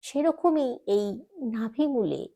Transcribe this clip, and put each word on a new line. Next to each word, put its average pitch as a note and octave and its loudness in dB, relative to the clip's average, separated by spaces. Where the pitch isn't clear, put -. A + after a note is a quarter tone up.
সেরকমই D#4 2
এই G#3 2
নাভিমূলে A3+ 0